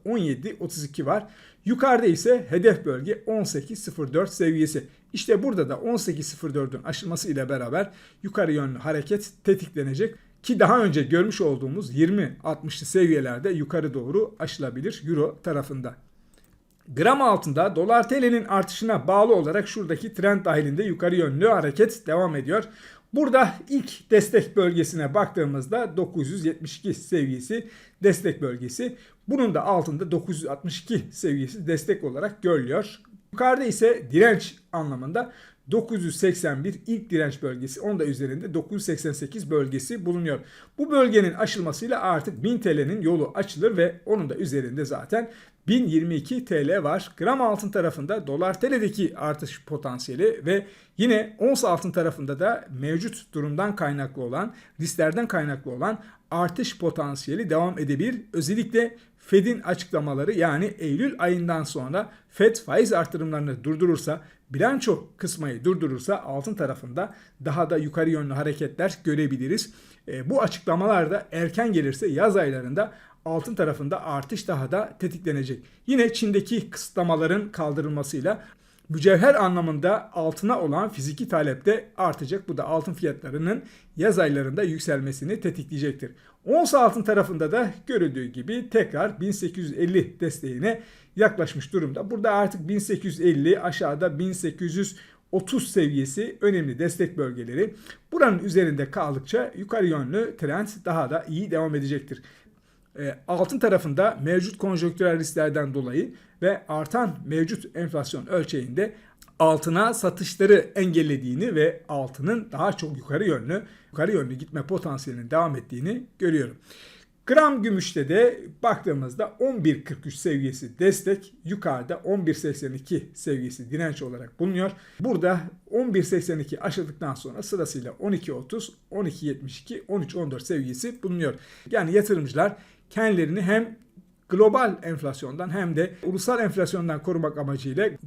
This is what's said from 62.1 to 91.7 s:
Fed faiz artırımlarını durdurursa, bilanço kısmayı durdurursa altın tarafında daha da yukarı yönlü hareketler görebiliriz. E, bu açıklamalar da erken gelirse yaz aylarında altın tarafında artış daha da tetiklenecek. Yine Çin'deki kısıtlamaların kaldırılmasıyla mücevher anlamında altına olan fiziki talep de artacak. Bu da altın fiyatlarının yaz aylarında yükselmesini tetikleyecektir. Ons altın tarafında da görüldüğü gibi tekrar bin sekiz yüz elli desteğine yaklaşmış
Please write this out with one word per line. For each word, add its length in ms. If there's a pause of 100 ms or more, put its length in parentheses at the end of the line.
Fed 260
faiz 380
artırımlarını 720
durdurursa, 580 (280)
bilanço 580 (100)
kısmayı 460
durdurursa 540
altın 360
tarafında 600 (300)
daha 240
da 80
yukarı 320
yönlü 240
hareketler 720
görebiliriz. 680 (340)
E, 220
bu 120
açıklamalar 720
da 200
erken 420
gelirse 340
yaz 300
aylarında 560 (320)
altın 300
tarafında 500
artış 420
daha 240
da 280
tetiklenecek. 640 (240)
Yine 260
Çin'deki 560
kısıtlamaların 800
kaldırılmasıyla 920 (460)
mücevher 460
anlamında 800
altına 480
olan 280
fiziki 400
talep 360
de 320
artacak. 500
Bu 100
da 60
altın 300
fiyatlarının 720 (340)
yaz 220
aylarında 440
yükselmesini 760
tetikleyecektir. 720 (340)
Ons 280
altın 300
tarafında 480
da 220 (140)
görüldüğü 380
gibi 440
tekrar 520
bin 100
sekiz 380
yüz 80
elli 420
desteğine 600 (340)
yaklaşmış 580